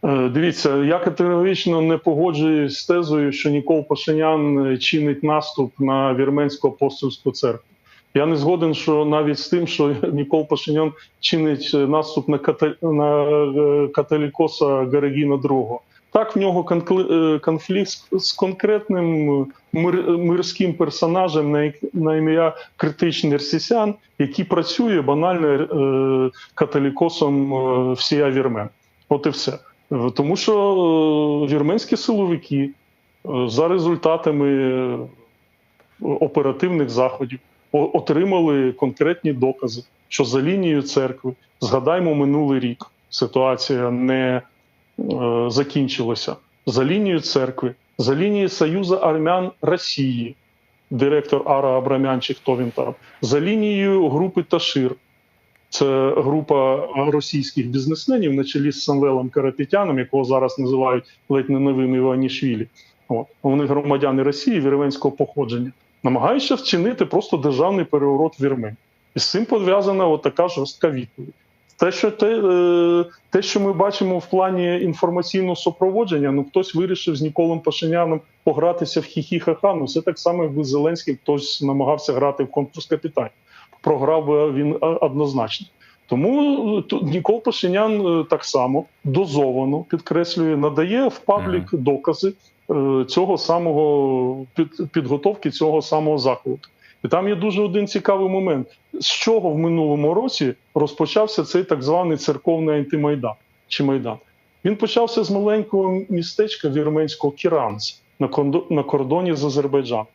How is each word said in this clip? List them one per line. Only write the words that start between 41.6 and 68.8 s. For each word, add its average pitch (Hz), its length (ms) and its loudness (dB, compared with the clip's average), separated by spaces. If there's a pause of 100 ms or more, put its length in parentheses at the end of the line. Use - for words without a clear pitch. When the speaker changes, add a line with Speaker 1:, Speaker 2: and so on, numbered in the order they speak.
Speaker 1:
згадаймо 151 540 0
минулий 143 460 2
рік, 123 260 -6 (240)
ситуація 127 800 0
не, 127 520 0 (560)
е, 120 500 -2
закінчилася. 127 880 -2 (300)
За 127 180 0
лінією 185 360 0
церкви, 131 540 -2 (240)
за 127 160 2
лінією 196 340 0
Союзу 180 460 0
армян 175 560 0 (120)
Росії, 131 720 -2 (560)
директор 143 560 2
Ара 139 320 2
Абрамян, 131 420 0
чи 127 140 -4
хто 127 220 -2
він 123 140 -2
там, 135 240 -4 (280)
за 139 180 0
лінією 196 680 2
групи 175 340 0
Ташир, 139 520 0 (760)
це 135 480 2
група 143 800 0
російських 143 680 -2
бізнесменів 151 680 -2
на 139 100 0
чолі 143 280 -2
з - 120 -8
Самвелом 135 440 0
Карапетяном, 143 680 0
якого 131 260 -2
зараз 131 340 0
називають 127 460 0 (240)
ледь 135 220 0
не 135 80 2
новим 131 360 0
Іванішвілі. 131 720 0 (420)
От. 117 180 -4 (160)
Вони 143 240 2
громадяни 139 560 2
Росії 147 380 0
вірменського 139 560 0
походження, 127 560 -4 (300)
намагаються 165 520 2
вчинити 196 500 0
просто 185 320 -2
державний 151 480 0
переворот 143 560 0
вірмен. 120 360 -4 (400)